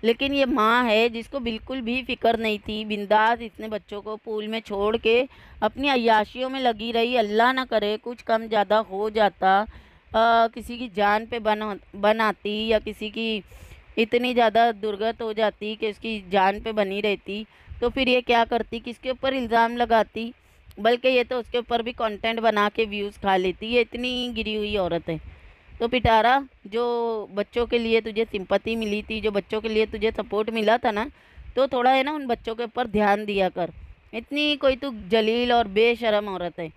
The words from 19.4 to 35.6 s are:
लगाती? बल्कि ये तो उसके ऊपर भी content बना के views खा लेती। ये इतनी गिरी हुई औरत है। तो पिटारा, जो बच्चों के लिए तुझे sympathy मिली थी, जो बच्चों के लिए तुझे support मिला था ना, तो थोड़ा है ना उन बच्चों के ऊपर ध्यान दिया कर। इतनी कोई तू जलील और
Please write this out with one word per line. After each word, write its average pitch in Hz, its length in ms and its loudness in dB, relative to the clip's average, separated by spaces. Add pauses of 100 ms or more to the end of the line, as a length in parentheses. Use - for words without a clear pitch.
लगाती? 226 560 0 (480)
बल्कि 240 280 2
ये 247 160 2
तो 247 140 -4
उसके 240 200 -4
ऊपर 233 240 -2
भी 233 100 -6
content 226 480 -4
बना 214 280 2
के 226 160 0
views 202 340 -6
खा 196 180 2
लेती। 185 300 -2
ये 240 140 2
इतनी 247 480 -4
गिरी 220 260 -4
हुई 208 220 -4
औरत 170 320 -2
है। 160 120 -4 (600)
तो 233 80 -2
पिटारा, 240 600 4 (180)
जो 220 180 -4 (480)
बच्चों 208 340 -2
के 240 120 0
लिए 226 220 2
तुझे 220 240 -2
sympathy 202 520 -2
मिली 214 260 -4
थी, 220 180 -8
जो 214 100 -2
बच्चों 202 300 -4
के 220 80 -8
लिए 220 180 2
तुझे 214 240 -2
support 214 400 -4
मिला 220 280 2
था 240 120 0
ना, 214 200 -4 (460)
तो 262 120 4
थोड़ा 254 220 4
है 269 120 4
ना 285 100 -2
उन 294 140 -6
बच्चों 226 280 -4
के 233 100 -6
ऊपर 240 220 -4
ध्यान 208 380 2
दिया 196 240 0
कर। 175 220 -4 (440)
इतनी 294 420 -2
कोई 269 200 2
तू 277 160 -8 (160)
जलील 226 440 2
और 233 160 4